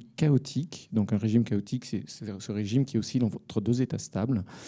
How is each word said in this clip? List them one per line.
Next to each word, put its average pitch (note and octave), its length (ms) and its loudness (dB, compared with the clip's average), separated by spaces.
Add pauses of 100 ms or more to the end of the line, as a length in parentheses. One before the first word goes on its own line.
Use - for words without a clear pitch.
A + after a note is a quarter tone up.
(160)
chaotique, D3 800 0
donc G#2+ 180 2
un G#2+ 60 4
régime A2 260 4
chaotique, G#2 420 -2
c'est, - 220 -6
c'est - 180 -14 (140)
ce G#2+ 120 -8
régime G#2 340 0
qui A#2 120 -2
oscille A#2+ 260 0
entre - 360 -2
deux A#2+ 220 2
états A#2+ 180 -2
stables, G2+ 460 -2 (220)